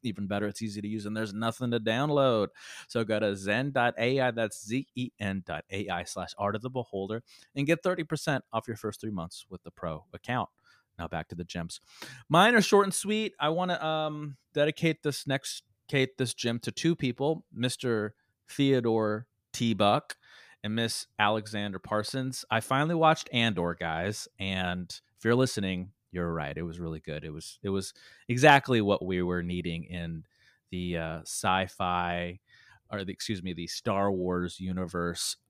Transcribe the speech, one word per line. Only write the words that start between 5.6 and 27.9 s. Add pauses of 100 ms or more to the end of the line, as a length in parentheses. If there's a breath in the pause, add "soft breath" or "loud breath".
A
I
slash
art
of
the
beholder, (320 loud breath)
and
get
thirty
percent
off
your
first
three
months
with
the
pro
account. (500 soft breath)
Now
back
to
the
gems. (500 loud breath)
Mine
are
short
and
sweet.
I
wanna,
um, (160)
dedicate
this
next, (240)
dedicate
this
gem
to
two
people,
Mister (360)
Theodore (260)
T.
Buck (460 loud breath)
and
Miss (120)
Alexander
Parsons.
I
finally
watched
Andor,
guys, (120)
and (280)
if
you're
listening, (200)
you're
right.
It
was
really
good.
It
was,
it
was (360 loud breath)